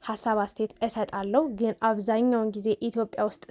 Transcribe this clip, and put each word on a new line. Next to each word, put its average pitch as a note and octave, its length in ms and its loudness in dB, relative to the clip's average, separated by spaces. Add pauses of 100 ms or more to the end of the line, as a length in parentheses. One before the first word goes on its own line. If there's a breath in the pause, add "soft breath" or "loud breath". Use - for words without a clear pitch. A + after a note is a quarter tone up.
ሀሳብ A3 360 0
አስተያየት G#3+ 340 -2 (100)
እሰጣለሁ። G#3+ 600 0 (120)
ግን A3 180 0 (100)
አብዛኛውን A3 680 2
ጊዜ G#3 180 -2 (140)
ኢትዮጵያ A3+ 400 -2
ውስጥ G#3 280 -2